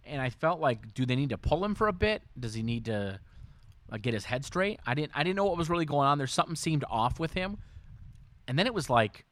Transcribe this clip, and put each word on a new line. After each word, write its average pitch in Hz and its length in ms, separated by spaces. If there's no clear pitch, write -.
and 139 160
I 127 100
felt 160 280
like, 117 340
do 127 140
they 127 80
need 135 160
to 101 80
pull 175 260
him 208 120
for 220 100
a 214 60
bit? 208 300
Does 113 160
he 113 80
need 117 240
to, 101 340
like, 110 120
get 120 100
his 107 120
head 127 200
straight? 190 400
I 123 100
didn't, 151 200
I 143 80
didn't 185 140
know 202 80
what 185 120
was 165 140
really 170 140
going 143 240
on 143 100
there. 135 80
Something 165 300
seemed 156 340
off 113 300
with 165 120
him. 190 260
And 127 100
then 208 80
it 240 80
was 156 160
like 113 420